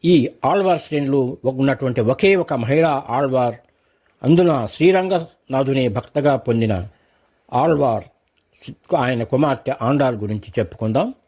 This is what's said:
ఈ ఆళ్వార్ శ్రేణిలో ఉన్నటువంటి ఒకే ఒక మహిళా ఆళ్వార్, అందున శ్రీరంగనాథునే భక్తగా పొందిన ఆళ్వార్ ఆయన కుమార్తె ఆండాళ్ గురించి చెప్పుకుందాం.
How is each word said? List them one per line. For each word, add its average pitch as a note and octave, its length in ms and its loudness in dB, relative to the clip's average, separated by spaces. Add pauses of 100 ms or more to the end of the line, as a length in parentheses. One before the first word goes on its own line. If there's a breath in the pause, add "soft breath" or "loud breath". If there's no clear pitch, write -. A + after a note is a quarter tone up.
ఈ E3 240 4 (160)
ఆళ్వార్ F3+ 440 2
శ్రేణిలో C#3 560 -2
ఉన్నటువంటి C3 560 0
ఒకే C3+ 360 2
ఒక E3 180 -2
మహిళా C#3 540 0
ఆళ్వార్, B2+ 460 0 (680)
అందున D#3 520 2
శ్రీరంగనాథునే D#3+ 1120 0
భక్తగా C3+ 480 -2
పొందిన A2 520 -2 (640)
ఆళ్వార్ C3 520 0 (920)
ఆయన B2+ 260 0
కుమార్తె C3 500 -2 (100)
ఆండాళ్ C3 340 0
గురించి G#2 420 -8
చెప్పుకుందాం. A#2 560 -2 (140)